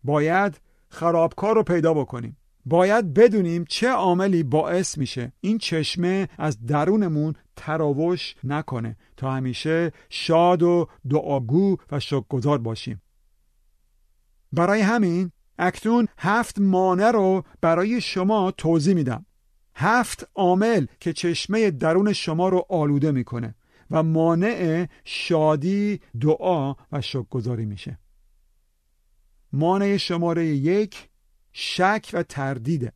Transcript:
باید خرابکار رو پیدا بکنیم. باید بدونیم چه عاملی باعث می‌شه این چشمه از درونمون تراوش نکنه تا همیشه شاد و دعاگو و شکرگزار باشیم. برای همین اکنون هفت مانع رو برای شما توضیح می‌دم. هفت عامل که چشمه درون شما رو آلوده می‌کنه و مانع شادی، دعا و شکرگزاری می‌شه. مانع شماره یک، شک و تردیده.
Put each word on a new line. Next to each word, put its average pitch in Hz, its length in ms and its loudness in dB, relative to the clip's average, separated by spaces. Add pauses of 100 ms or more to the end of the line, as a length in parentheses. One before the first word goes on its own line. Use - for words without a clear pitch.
باید 156 580 0 (280)
خرابکار 170 640 0
رو 220 80 4
پیدا 165 300 2
بکنیم. 127 440 -4 (280)
باید 180 480 2
بدونیم 185 520 4
چه - 240 -2
عاملی 185 540 2
باعث 156 540 0
می‌شه 127 440 -6
این 214 160 0
چشمه 175 720 -2 (100)
از 117 280 -4
درونمون 156 680 0 (220)
تراوش 160 880 -2
نکنه 123 540 -6 (200)
تا 131 140 -6
همیشه 147 600 -2 (180)
شاد 170 540 2
و 175 240 2 (220)
دعاگو 147 680 0 (140)
و 147 80 -4
شکرگزار 139 580 -2
باشیم. 113 440 -8 (1500)
برای 185 280 2
همین 190 500 0 (280)
اکنون 220 480 0 (100)
هفت 208 420 -2
مانع 190 520 4
رو 190 320 2 (180)
برای 190 400 2
شما 190 500 0
توضیح 165 420 0
می‌دم. 131 320 -2 (500)
هفت 220 600 -2
عامل 190 500 2 (140)
که 165 140 -4
چشمه 190 580 -2
درون 170 420 2
شما 175 360 -2
رو 180 200 2
آلوده 147 420 0
می‌کنه 120 440 -6 (360)
و 160 120 2
مانع 165 840 0 (180)
شادی، 175 960 0 (220)
دعا 151 540 0 (160)
و 147 100 -4
شکرگزاری 120 640 -6
می‌شه. - 340 -10 (1500)
مانع 190 440 2
شماره 170 480 -2
یک، 160 640 -2 (440)
شک 196 600 -2
و 175 100 -2
تردیده. 135 720 -6